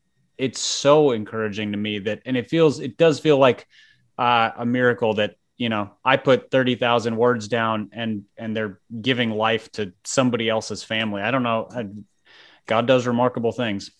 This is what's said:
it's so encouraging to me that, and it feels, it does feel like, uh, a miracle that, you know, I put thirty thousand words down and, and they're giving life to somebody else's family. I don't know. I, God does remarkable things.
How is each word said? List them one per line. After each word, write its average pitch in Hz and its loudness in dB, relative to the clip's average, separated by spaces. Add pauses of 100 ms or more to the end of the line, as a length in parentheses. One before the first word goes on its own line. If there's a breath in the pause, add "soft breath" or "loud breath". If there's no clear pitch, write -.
(360)
it's 127 -6
so 147 4
encouraging 107 -4
to 104 -4
me 104 -4
that, 104 -6
and 131 -4
it 120 -4
feels, 156 4
it 135 -10
does 160 4
feel 151 4
like, 131 4 (500 soft breath)
uh, 120 4
a 120 -6
miracle 120 2
that, 104 -2 (200)
you 120 -4
know, 104 -4 (120)
I 131 4
put - 2
thirty 127 2
thousand 117 0
words 117 0
down 113 -2
and, 110 -6 (120)
and 110 -8
they're 107 -6 (180)
giving 120 0
life 110 -2
to 98 -8 (100)
somebody 120 0
else's 110 -4
family. 110 -4
I 110 -2
don't 131 0
know. 113 -2
I, 117 -8 (800 soft breath)
God 117 0
does 127 2
remarkable 120 0
things. 104 -6